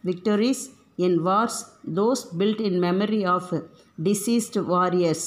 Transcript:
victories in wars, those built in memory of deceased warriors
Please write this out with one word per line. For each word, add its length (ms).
victories 560
in 260
wars, 300
those 260
built 260
in 160
memory 440
of 180
deceased 520
warriors 720